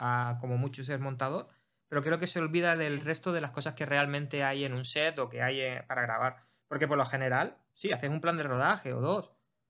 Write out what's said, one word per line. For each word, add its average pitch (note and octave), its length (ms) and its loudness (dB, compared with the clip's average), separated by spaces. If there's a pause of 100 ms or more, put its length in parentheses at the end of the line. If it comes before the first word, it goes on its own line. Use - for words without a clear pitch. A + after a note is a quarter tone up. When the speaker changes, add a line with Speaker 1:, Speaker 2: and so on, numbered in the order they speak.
Speaker 1:
a B2 400 2
como B2 180 0
mucho C3+ 260 -2
ser C3+ 160 -4
montador, C3+ 480 -4 (400)
pero D3 140 0
creo D#3+ 160 2
que F3 80 -2
se F3 140 -2
olvida E3 360 4
del D3+ 240 0
Speaker 2:
Sí. B2+ 60 -6
Speaker 1:
resto D#3+ 260 -2
de E3+ 80 0
las C#3+ 120 -4
cosas D3 220 -4
que D3+ 120 -4
realmente C#3+ 560 2
hay C#3 220 0
en C3 100 -4
un B2+ 100 -4
set D3+ 360 0
o B2 100 0
que A#2+ 120 -4
hay, C3+ 180 0
eh, B2+ 260 -4
para B2+ 160 -2
grabar. A#2+ 420 -2 (220)
Porque C#3+ 220 0
por C#3+ 100 4
lo C3 80 4
general, C3 500 0 (160)
sí, - 200 -2
haces C3+ 180 -2
un D3+ 100 -2
plan E3+ 160 2
de D#3 60 -2
rodaje C#3 500 0
o A#2+ 80 -2
dos, F3 300 0 (400)